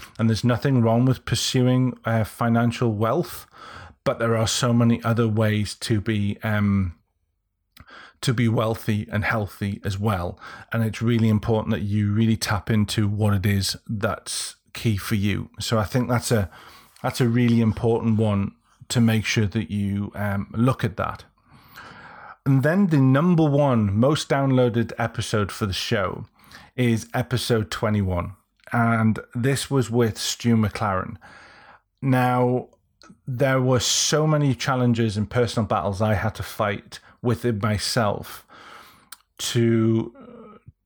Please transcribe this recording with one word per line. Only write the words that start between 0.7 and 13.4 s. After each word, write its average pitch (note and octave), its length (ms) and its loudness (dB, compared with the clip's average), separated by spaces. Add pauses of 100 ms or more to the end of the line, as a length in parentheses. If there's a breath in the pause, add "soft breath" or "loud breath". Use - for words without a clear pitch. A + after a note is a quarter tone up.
wrong A#2 240 4
with B2+ 200 0
pursuing, B2+ 800 0
uh, A2+ 180 2
financial A#2 720 0
wealth, A2+ 520 -2 (600 loud breath)
but - 140 -2
there A2+ 180 0
are A2 100 0
so - 240 0
many A#2 320 4
other A#2 240 2
ways G#2+ 480 0
to - 240 -2
be, G2+ 440 -2
um, G2+ 520 0 (1300 loud breath)
to C3 120 -2
be A#2 140 2
wealthy A2 640 0
and G#2 140 -2
healthy G2+ 580 -4
as G2 160 -4
well. F#2+ 400 -2 (320 loud breath)
And A2+ 120 0
it's A2 180 -4
really A2+ 260 2
important A2 440 0
that F#2+ 100 -2
you G#2 320 0
really A2 240 2
tap - 320 -4
into G#2+ 380 0
what G#2 260 0
it F#2+ 120 0